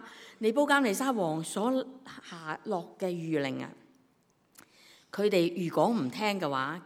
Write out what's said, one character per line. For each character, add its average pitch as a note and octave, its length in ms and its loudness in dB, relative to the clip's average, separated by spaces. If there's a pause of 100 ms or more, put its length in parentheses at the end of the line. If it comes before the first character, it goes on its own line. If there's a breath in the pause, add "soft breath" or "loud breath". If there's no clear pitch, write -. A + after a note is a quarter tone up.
(400 loud breath)
尼 A3+ 120 4
布 C#4+ 140 4
甲 C#4+ 140 6
尼 A3+ 120 4
撒 C4 180 0
王 E3 320 0
所 A#3+ 400 -2 (460)
下 D#3+ 360 -10
落 F3 340 -6
嘅 F#3 80 -4
諭 E3 340 -2
令 C3 220 -4
啊！ - 100 -12 (1400 loud breath)
佢 G#3 200 0
哋 F3 380 2
如 - 60 -4
果 D#3+ 140 6
唔 D#3 220 0
聽 G3 280 -2
嘅 D#3+ 120 -2
話， C#3 360 -4